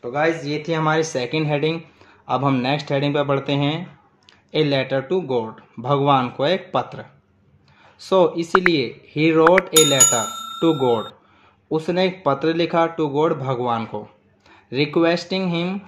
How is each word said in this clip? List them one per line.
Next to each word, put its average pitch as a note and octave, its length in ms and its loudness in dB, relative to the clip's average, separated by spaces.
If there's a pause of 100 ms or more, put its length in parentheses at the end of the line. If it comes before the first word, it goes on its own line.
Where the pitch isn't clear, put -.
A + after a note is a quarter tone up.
तो A#2+ 80 -10
गाइस, D3+ 340 -2
ये D3 220 -6
थी E3 60 -2
हमारी D#3 300 0
सेकंड D3+ 440 -4
हेडिंग। D3+ 320 -2 (480)
अब B2+ 180 -2
हम C#3 80 2
नेक्स्ट C3+ 380 -2
हेडिंग C#3+ 220 0
पे D3 100 0
बढ़ते C#3 300 -2
हैं, D3 460 -4 (560)
"A D#3 100 2
letter C3+ 440 0
to F#3 120 0 (100)
God", A2 300 -4 (180)
भगवान C3+ 500 2
को C3 160 -4
एक F#3 280 -2
पत्र। A#2+ 320 -4 (960)
So, F#3+ 200 2 (160)
इसीलिए, E3 480 2 (320)
"He D3+ 100 2 (100)
wrote F3+ 420 6
a D#3 80 6
letter C3+ 360 4 (400)
to E3 100 4 (100)
God", A#2 280 0 (600)
उसने F3 340 0
एक F#3 200 -4
पत्र C#3+ 280 2
लिखा E3 420 0
to D#3 160 -2
God, D#3 320 0
भगवान A#2+ 420 -2
को, G#2 220 -12 (680)
"requesting E3+ 800 0
him", F3 240 -4 (100)